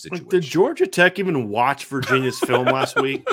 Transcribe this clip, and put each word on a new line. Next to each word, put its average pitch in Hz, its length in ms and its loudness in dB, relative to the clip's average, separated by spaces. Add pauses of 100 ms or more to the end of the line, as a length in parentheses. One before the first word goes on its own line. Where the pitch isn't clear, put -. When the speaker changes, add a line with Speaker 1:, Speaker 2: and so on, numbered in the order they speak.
Speaker 1:
Like, 175 140 -10
Speaker 2:
situation? - 100 -20
Speaker 1:
did 180 140 2
Georgia 202 440 0
Tech 180 320 4
even 151 300 -2
watch 120 360 0
Virginia's 135 540 -2
film 127 260 0
last - 340 0
week? - 340 -2